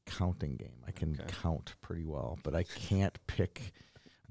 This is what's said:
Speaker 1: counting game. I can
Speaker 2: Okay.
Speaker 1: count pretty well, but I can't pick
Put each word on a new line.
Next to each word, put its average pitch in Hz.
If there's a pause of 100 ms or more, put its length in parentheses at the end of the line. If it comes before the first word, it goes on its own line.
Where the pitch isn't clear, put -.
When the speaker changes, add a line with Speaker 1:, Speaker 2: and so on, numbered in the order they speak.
Speaker 1:
counting 82
game. -
I -
can 78
Speaker 2:
Okay. 85 (120)
Speaker 1:
count -
pretty 85
well, 69
but -
I 85
can't - (100)
pick - (580)